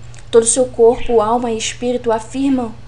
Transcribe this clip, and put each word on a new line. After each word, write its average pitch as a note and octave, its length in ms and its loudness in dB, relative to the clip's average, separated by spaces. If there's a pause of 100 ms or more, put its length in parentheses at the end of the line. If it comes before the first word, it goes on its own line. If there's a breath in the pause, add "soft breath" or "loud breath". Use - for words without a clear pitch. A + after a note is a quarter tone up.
(300 loud breath)
Todo A#3 140 6
o A3+ 40 -2
seu B3+ 180 2
corpo, A#3+ 560 2
alma A#3+ 300 0
e A3 60 -4
espírito B3 540 -4
afirmam B3 600 -2 (140)